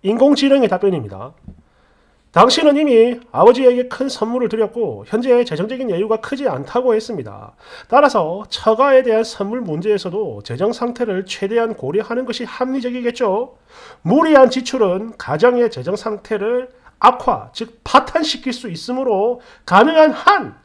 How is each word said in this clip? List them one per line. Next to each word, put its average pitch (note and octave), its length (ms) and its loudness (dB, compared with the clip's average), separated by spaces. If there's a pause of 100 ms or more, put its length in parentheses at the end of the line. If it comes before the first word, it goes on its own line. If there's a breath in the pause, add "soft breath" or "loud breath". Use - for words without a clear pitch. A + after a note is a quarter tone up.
인공지능의 C4+ 640 4
답변입니다. C#3+ 640 -4 (960)
당신은 C#4 440 4
이미 A#3+ 420 4 (140)
아버지에게 B3 560 2
큰 C4+ 200 -6
선물을 A#3+ 420 -4
드렸고 G#3 560 -4
현재 A#3+ 380 0
재정적인 A#3 460 -6
여유가 G#3+ 300 -2
크지 C#4 260 -8
않다고 A#3 480 -2
했습니다. A2 600 -8 (340 loud breath)
따라서 G#3 640 2
처가에 C4 520 2
대한 A3 220 0
선물 A3 380 -8
문제에서도 F3+ 840 -6
재정 E3+ 280 -4
상태를 A#3 520 -6
최대한 A3+ 500 -4
고려하는 G#3+ 520 -4
것이 A#3 180 -8
합리적이겠죠. B3 1120 -4 (460 loud breath)
무리한 C4+ 480 6
지출은 A3+ 680 -4
가정의 A#3 540 0
재정 E3+ 260 -6
상태를 A3 720 -6 (320 soft breath)
악화, A#3+ 520 2
즉 - 320 -14
파탄시킬 - 680 0
수 - 160 -10
있으므로 A#3+ 720 -2 (240 loud breath)
가능한 D#4 460 6
한 E4 540 0